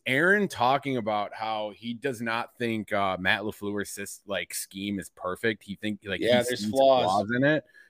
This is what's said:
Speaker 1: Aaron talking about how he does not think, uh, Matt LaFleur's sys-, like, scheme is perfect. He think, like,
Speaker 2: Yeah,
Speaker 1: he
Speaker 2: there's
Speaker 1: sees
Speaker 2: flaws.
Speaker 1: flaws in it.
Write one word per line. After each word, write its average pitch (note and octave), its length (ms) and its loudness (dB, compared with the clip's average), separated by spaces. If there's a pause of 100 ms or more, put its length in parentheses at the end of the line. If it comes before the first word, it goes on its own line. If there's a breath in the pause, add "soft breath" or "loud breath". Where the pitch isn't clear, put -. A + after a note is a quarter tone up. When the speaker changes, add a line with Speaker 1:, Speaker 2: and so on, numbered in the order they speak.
Speaker 1:
Aaron F3 420 4
talking C3+ 500 2
about G#2+ 360 -2
how G#2+ 420 -4
he A#2 180 -8
does A#2 280 -4
not A#2 360 -2
think, A2 360 -2
uh, G2 240 2
Matt G2 240 2
LaFleur's G2+ 540 -4
sys-, - 320 -12
like, F#2 260 -4
scheme G2 460 -6
is E2+ 160 -10
perfect. G2 480 -4
He G2+ 120 -10
think, G#2+ 280 -6
like, F#2+ 180 -4
Speaker 2:
Yeah, A#2+ 180 4
Speaker 1:
he A#2 40 2
Speaker 2:
there's B2 160 -2
Speaker 1:
sees G#2+ 100 -4
Speaker 2:
flaws. C3 360 4
Speaker 1:
flaws G2+ 300 2
in B2+ 80 2
it. D3 200 2 (260 soft breath)